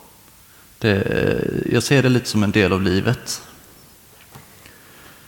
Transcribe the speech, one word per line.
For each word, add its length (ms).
Det, 920
jag 120
ser 200
det 60
lite 200
som 140
en 80
del 220
av 80
livet. 600